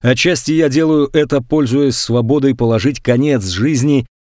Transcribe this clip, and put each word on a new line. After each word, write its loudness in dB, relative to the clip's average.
Отчасти 0
я 2
делаю 0
это, 0
пользуясь 0
свободой 0
положить -2
конец 0
жизни 0